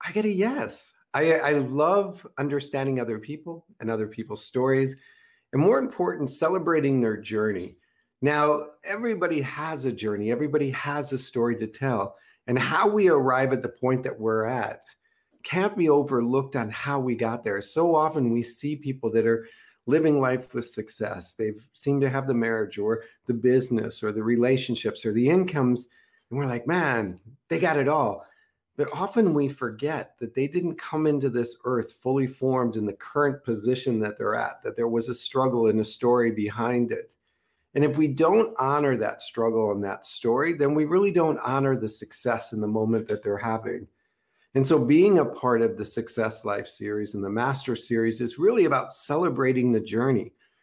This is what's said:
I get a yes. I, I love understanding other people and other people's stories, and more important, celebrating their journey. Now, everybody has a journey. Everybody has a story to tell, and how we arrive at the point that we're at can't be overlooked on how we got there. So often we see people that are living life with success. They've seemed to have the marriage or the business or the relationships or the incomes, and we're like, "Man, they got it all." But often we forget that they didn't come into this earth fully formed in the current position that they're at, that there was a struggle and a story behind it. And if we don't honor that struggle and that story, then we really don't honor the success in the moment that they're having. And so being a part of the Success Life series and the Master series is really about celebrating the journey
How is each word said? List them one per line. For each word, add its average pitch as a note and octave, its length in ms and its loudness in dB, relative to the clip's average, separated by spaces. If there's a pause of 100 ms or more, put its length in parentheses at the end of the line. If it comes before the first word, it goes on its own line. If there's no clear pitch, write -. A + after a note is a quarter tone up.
I - 60 -8
get G#3+ 140 0
a G#3+ 40 2
yes. G#3 600 -2 (220)
I, D#3+ 220 4
I D3 180 2
love D3+ 760 0 (100)
understanding C#3 640 -2
other A2+ 200 -4
people D3+ 460 -14 (140)
and A2 100 -6
other G#2+ 180 -2
people's G#2+ 360 -10
stories, C3+ 540 0 (560)
and C3+ 80 2
more A3+ 180 6
important, F3 500 -2
celebrating D#3 680 0
their A2 160 0
journey. G#2 640 -4 (440)
Now, D3 440 2 (180)
everybody G3 560 -2
has D3 460 -6
a B2 80 0
journey. G#2 380 -2
Everybody C#3+ 400 0
has C#3 420 -6
a B2+ 40 -2
story A#2+ 400 -2
to A2 100 -6
tell, A2 500 -2 (300)
and B2 120 2
how F3+ 300 2
we G#3 180 4
arrive C3 460 4
at B2 100 -2
the A#2+ 60 -4
point B2+ 340 0
that A#2 160 -6
we're A2 240 0
at A2+ 400 -4 (600)
can't G3 340 0
be E3+ 100 2
overlooked C3+ 680 2
on A2+ 120 -4
how C#3 300 -4
we B2+ 160 -2
got A#2 300 -4
there. G2+ 160 -2
So E3 340 2
often D3+ 360 2
we A#2 120 0
see D3 320 -6
people C3 360 -6
that A2 140 2
are A2+ 220 0 (400)
living D3+ 320 4
life B2+ 360 0
with A#2+ 120 -6
success. F#2+ 680 -8
They've G#2+ 300 -6 (100)
seemed C#3+ 280 0
to C3+ 80 2
have C3 160 -2
the C3+ 80 0
marriage A2+ 460 -2
or A2 240 -2 (240)
the A#2+ 80 0
business B2 680 0
or G#2+ 100 -2
the G#2+ 120 -4
relationships A#2+ 840 0
or G#2+ 80 -2
the A#2+ 160 4
incomes, D3+ 580 2 (440)
and B2+ 80 -4
we're C#3+ 80 -2
like, A#2+ 180 -4
"Man, B2+ 540 -2 (300)
they E3 100 0
got D#3+ 180 2
it C3+ 100 2
all." C#3+ 380 0 (520)
But D3 140 -2
often F#3 440 2
we C#3+ 120 2
forget C3+ 720 -6
that A2+ 160 -8
they C3+ 140 0
didn't E3+ 320 -4
come D#3 260 -2
into C#3 240 2
this A#2+ 260 -2 (100)
earth B2 280 -2
fully C3 320 -2
formed B2+ 500 0
in G#2+ 120 -2
the G2 60 -4
current C#3+ 500 -2
position A#2 560 -2
that G#2+ 180 -4
they're G#2+ 160 -2
at, A2 300 -4
that A2 120 -6
there A#2 120 0
was A#2 200 -2
a B2 60 -6
struggle A#2+ 540 0
and A2 120 4
a G#2+ 60 0
story A#2+ 460 2
behind A2+ 600 0
it. - 240 -8 (600)
And C#3+ 80 4
if C#3 120 2
we D#3 120 4
don't E3+ 500 4
honor C#3 400 2
that G#2 240 -4
struggle A2+ 500 0
and G2+ 120 -2
that G2 240 -6
story, C3 460 0
then C#3+ 200 2
we D3+ 120 2
really F#3+ 260 2
don't D#3+ 260 2
honor C3+ 400 0
the A2 100 -4
success - 640 -4
in G#2+ 100 -4
the G#2 60 -2
moment A2 420 0
that G#2+ 120 -4
they're G2+ 160 -2
having. A2 500 -6 (680)
And C3+ 100 4
so D#3 140 4
being E3 400 6
a C#3+ 60 4
part A#2+ 360 0
of A2+ 160 2
the G#2+ 60 -6
Success A2 600 -4
Life G2+ 200 -4
series G#2 480 -6
and G#2 80 -6
the G2 80 -4
Master B2 460 -2
series A2+ 460 0
is A#2+ 180 -6
really G#3 240 4
about C3+ 300 0
celebrating C3 800 0
the G#2+ 80 2
journey A#2 500 0 (320)